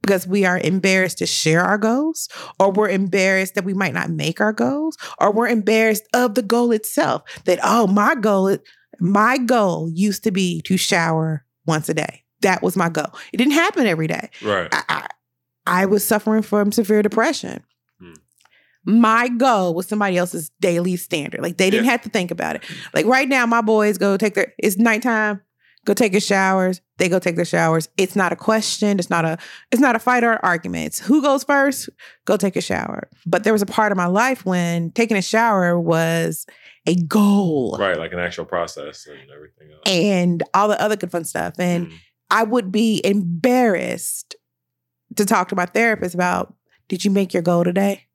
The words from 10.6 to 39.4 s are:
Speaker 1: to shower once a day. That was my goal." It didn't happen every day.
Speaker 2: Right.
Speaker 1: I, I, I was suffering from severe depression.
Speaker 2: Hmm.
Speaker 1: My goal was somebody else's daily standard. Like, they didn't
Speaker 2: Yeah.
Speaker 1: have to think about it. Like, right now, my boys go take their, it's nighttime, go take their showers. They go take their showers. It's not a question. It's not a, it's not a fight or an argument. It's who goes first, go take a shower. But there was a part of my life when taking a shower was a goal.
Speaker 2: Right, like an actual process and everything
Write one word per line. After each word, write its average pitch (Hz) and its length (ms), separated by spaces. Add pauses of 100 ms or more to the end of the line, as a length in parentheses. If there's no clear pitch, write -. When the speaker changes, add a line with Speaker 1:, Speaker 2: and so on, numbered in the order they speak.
Speaker 1:
to 185 140
shower 160 680 (220)
once 156 240
a 160 60
day. - 280 (180)
That 185 200
was 185 140
my 175 140
goal." 156 240 (200)
It - 40
didn't 262 160
happen 330 340
every 160 200
day. - 220 (140)
Speaker 2:
Right. 95 280
Speaker 1:
I, - 180
I, - 180 (580)
I 180 220
was 202 180
suffering 214 380
from 208 280
severe 208 300
depression. 226 640 (360)
Speaker 2:
Hmm. 87 140 (720)
Speaker 1:
My 226 420
goal 226 460
was 180 140
somebody 202 300
else's 175 320 (120)
daily 180 340
standard. 160 460
Like, 170 160
they 190 140
didn't 226 140
Speaker 2:
Yeah. 262 60
Speaker 1:
have 240 120
to 214 60
think 180 220
about - 260
it. - 60 (300)
Like, 156 120
right 262 220
now, 254 200
my 233 140
boys 214 360
go 202 180
take 208 200
their, - 240
it's 190 180
nighttime, 220 640 (420)
go 208 100
take 202 200
their 202 80
showers. 190 580 (180)
They 180 120
go 180 100
take 175 160
their 175 100
showers. 165 520
It's 185 180
not 185 160
a 175 60
question. 214 600
It's 175 120
not 170 160
a, 160 120 (340)
it's 233 100
not 254 140
a 226 40
fight 247 240
or 233 100
an 214 80
argument. 90 460
It's - 120
who 285 220
goes 277 220
first, 277 460 (360)
go 208 120
take 190 180
a 180 60
shower. - 480 (160)
But 190 180
there 226 100
was 208 80
a 196 60
part 214 240
of 190 60
my 175 100
life 233 380
when 170 460
taking 226 260
a 190 40
shower 190 580
was 165 640 (400)
a 226 100
goal. 175 840
Speaker 2:
Right, 92 200
like 82 160
an 90 60
actual 87 260
process 80 600
and 73 140 (160)
everything - 360